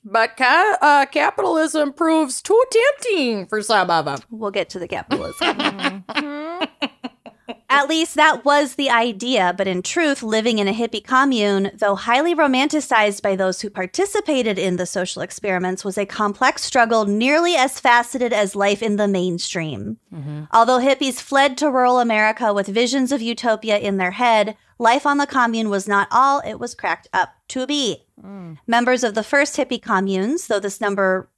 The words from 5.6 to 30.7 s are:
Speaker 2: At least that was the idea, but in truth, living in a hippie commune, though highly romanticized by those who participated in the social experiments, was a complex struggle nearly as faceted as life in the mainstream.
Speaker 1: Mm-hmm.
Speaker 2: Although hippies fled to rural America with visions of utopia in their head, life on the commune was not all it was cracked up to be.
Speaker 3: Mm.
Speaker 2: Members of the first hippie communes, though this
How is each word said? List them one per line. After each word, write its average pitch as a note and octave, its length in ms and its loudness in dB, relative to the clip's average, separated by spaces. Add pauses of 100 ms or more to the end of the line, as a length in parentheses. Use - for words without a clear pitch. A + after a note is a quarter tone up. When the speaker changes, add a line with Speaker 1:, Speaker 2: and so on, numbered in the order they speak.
Speaker 2:
At C#4 200 2
least D#4+ 260 -2
that D4+ 300 4
was C#4+ 300 2
the C4+ 160 -2
idea, A3+ 680 0
but G3 100 -2
in F#3 140 -2
truth, D4+ 400 0
living A3 380 0
in G3 80 0
a G3 60 0
hippie A3+ 300 -4
commune, G#3+ 680 2
though G3+ 220 0
highly C#4+ 400 2
romanticized C4 880 2
by G3 120 0
those F#3 260 -2
who G3+ 100 -8
participated B3+ 880 -2
in F3+ 180 0
the F3+ 80 -2
social - 380 -6
experiments, F#3 600 -4
was G3 140 -6
a G3+ 80 -2
complex G#3+ 580 -2
struggle A3+ 420 2
nearly C#4+ 500 2
as C4 240 0
faceted A#3+ 520 2
as G#3 240 0
life G3+ 280 0
in G#3 140 0
the G#3 100 0
mainstream. F3 880 -4 (160)
Speaker 1:
Mm-hmm. D3+ 380 -12
Speaker 2:
Although A#3+ 280 4
hippies C4 420 0
fled C4+ 360 2
to D4 140 0
rural B3 280 4
America G#3+ 540 2
with G3 140 0
visions B3 440 0
of C4 100 -2
utopia A3 580 -2
in G3 180 -2
their F3+ 140 0
head, G#3+ 440 2 (220)
life A#3+ 300 2
on C#4+ 100 2
the C#4+ 80 2
commune A#3 440 0
was G3 180 -2
not G3+ 240 0
all C#4 300 2
it G#3+ 180 -10
was A#3+ 160 -10
cracked E3+ 380 -6
up F#3 200 0 (140)
to B3+ 180 -6
be. C4 400 -4 (180)
Speaker 3:
Mm. F#3 440 -16
Speaker 2:
Members A#3+ 360 2
of G#3 120 -2
the A3 80 -2
first C#4+ 340 0
hippie B3+ 240 -4
communes, G3 680 -2
though G#3 120 0
this G3 200 -6